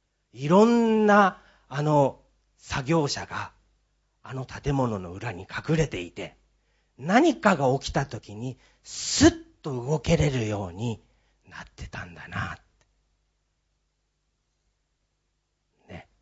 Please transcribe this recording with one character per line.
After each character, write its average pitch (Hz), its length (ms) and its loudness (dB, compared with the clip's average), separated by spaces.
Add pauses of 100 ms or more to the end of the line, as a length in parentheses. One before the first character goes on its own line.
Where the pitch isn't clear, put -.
(340)
い 131 140 -8
ろ 196 180 8
ん 226 400 4
な、 202 360 4 (280)
あ 139 120 -6
の、 147 380 2 (380)
作 - 280 -8
業 156 220 2
者 92 180 -6
が、 - 260 -10 (720)
あ 127 100 -16
の 131 120 -8
建 - 300 -4
物 117 240 0
の 90 120 -12
裏 101 200 -10
に 85 120 -12
隠 - 320 -4
れ 151 120 2
て 92 140 -8
い 87 100 -12
て、 - 240 -14 (640)
何 226 420 2
か 196 160 2
が 135 240 2
起 - 120 -10
き - 0 -
た 143 140 -2
時 107 300 -14
に、 120 220 -10 (260)
ス - 440 2
ッ - 160 2 (180)
と 151 120 -8
動 131 260 -4
け 165 180 0
れ 151 120 2
る 123 180 -4
よ 101 200 -6
う 85 60 -12
に 107 280 -8 (480)
な - 120 -18
っ - 40 -18 (100)
て - 120 -14
た 90 160 -12
ん 87 100 -18
だ - 140 -20
な。 87 300 -8 (3250)
ね。 87 200 -18 (140)